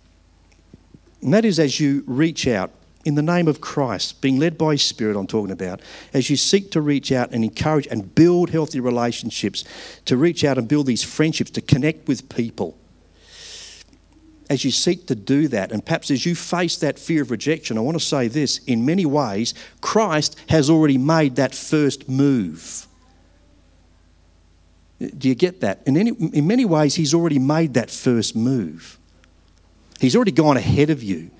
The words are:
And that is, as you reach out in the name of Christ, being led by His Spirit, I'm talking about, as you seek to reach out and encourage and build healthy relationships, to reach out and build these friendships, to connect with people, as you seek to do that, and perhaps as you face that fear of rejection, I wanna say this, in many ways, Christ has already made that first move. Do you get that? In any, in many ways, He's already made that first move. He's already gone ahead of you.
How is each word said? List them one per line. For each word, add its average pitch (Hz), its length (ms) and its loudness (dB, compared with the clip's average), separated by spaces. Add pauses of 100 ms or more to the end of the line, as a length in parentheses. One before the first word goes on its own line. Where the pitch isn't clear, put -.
(1200)
And 131 120 0
that - 120 4
is, 165 160 2
as 139 180 2
you 143 280 2
reach 135 420 0
out 95 240 0 (320)
in 147 100 0
the 147 80 0
name 175 240 2
of 147 140 0
Christ, - 640 -6
being 135 160 2
led 160 180 0
by 156 160 0
His 143 100 0
Spirit, 107 320 -2
I'm 98 120 -4
talking 104 260 -2
about, 92 300 -10 (320)
as 135 160 0
you 135 80 0
seek 196 320 0
to 160 100 0
reach 143 320 0
out 123 200 -2
and 117 120 0
encourage 151 440 0
and 104 260 -8
build 175 340 6
healthy 156 320 -2
relationships, 120 840 -2 (420)
to 127 100 2
reach 165 260 2
out 139 140 2
and 123 100 -2
build 143 200 0
these 120 180 0
friendships, - 460 -2
to - 100 -8
connect 151 480 0
with 131 220 -4
people, 107 480 -6 (1700)
as 143 160 -2
you 135 60 0
seek - 360 0
to 131 80 -2
do 139 340 0
that, 101 220 -2
and 104 140 -4
perhaps - 260 -4
as 127 140 0
you 175 100 0
face 175 440 -4
that 139 200 -2
fear 160 220 -2
of 123 100 -4
rejection, 123 460 -2
I 113 60 0
wanna 147 180 -2
say 131 280 0
this, 135 360 -2
in 120 220 0
many 175 180 2
ways, 123 480 0 (300)
Christ 175 680 0
has 151 220 4
already 156 260 6
made 143 400 2
that 131 180 0
first - 540 -2
move. 131 760 -2 (2000)
Do - 300 -4
you 131 60 4
get 180 260 -2
that? 98 260 -2
In 135 100 2
any, 226 140 2
in 156 360 0
many 247 180 2
ways, 156 300 2
He's 147 180 0
already 165 260 2
made 147 360 2
that 117 160 -2
first 120 440 0
move. 110 640 -4 (1040)
He's 131 160 4
already 226 160 4
gone 151 240 4
ahead 123 320 2
of 139 140 0
you. 87 380 -6